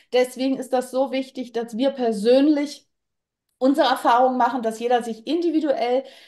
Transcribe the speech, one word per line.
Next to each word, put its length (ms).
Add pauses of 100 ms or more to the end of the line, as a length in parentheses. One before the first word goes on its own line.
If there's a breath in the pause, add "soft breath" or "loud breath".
(140)
Deswegen 440
ist 160
das 180
so 200
wichtig, 400
dass 260
wir 140
persönlich 960 (720)
unsere 320
Erfahrungen 480
machen, 240
dass 180
jeder 240
sich 240
individuell, 760 (240 loud breath)